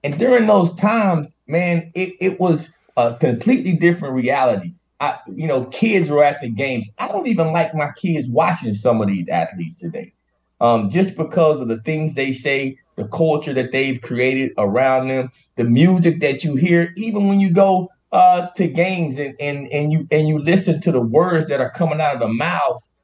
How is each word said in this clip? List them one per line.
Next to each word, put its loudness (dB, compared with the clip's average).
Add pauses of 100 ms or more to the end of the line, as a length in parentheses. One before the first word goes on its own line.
And -4
during 4
those 4
times, 0 (100)
man, -2
it, -6
it -2
was 0 (280)
a 2
completely 0
different 0
reality. 0 (260)
I, -4 (160)
you -6
know, -2
kids 0
were 6
at 2
the -8
games. -4 (100)
I -6
don't -4
even 0
like 0
my -4
kids -4
watching 0
some 0
of 0
these -2
athletes -4
today, -12 (480)
um, 2
just 0
because 0
of -6
the -4
things -4
they -4
say, -4 (160)
the -8
culture -2
that -2
they've -2
created -2
around 2
them, -4 (260)
the 0
music 4
that -2
you -2
hear, 2
even -2
when 4
you 2
go, 4 (240)
uh, 4
to -2
games -2
and, -6
and, -6
and 0
you, 0
and 2
you 0
listen 2
to 0
the 2
words 2
that -2
are -2
coming -2
out 0
of -6
the -2
mouths -4 (140)